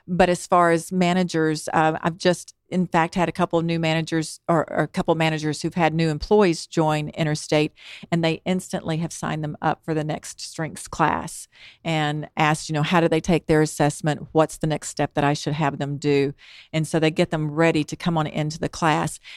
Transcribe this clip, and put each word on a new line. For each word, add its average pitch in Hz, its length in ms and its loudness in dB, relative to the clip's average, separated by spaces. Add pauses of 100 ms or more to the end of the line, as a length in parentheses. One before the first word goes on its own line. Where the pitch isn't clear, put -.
But 175 220 2
as 175 180 -2
far 175 240 4
as 165 220 0
managers, 175 800 0
uh, 160 280 2
I've 170 160 -2
just, - 360 0 (160)
in 180 180 0
fact, 165 280 0
had 170 120 2
a 165 60 -4
couple 170 260 0
of 165 60 -2
new 170 140 0
managers 160 680 -2
or, 165 120 4 (120)
or - 120 0
a 147 40 -2
couple - 240 -2
of 160 60 4
managers 156 440 0
who've 160 120 -4
had 156 200 2
new 165 160 2
employees 175 580 2
join 151 420 0
Interstate, 151 640 0 (380)
and 170 120 2
they 160 220 0
instantly 185 520 -2
have 165 140 -4
signed 156 320 -6
them 151 180 -6
up - 220 -2
for 165 100 -4
the 156 120 -2
next - 340 -8
strengths - 480 -10
class - 600 -2 (360)
and 151 540 -2
asked, 156 320 0
you 160 40 -2
know, 151 100 0
how 170 180 2
do 165 80 4
they 160 100 2
take 165 280 0
their 156 140 6
assessment? 151 680 0
What's 156 260 2
the 170 100 -4
next 151 220 -4
step - 260 -4
that 139 80 2
I 143 100 4
should 147 200 -4
have 147 260 -2
them 143 180 -4
do? 143 360 2 (380)
And 160 160 -2
so 170 120 -2
they 156 120 4
get 170 180 2
them 156 220 -2
ready 156 320 2
to 151 140 -8
come 170 200 0
on 156 100 0
into 156 320 -4
the 156 100 -2
class. 160 500 0 (180)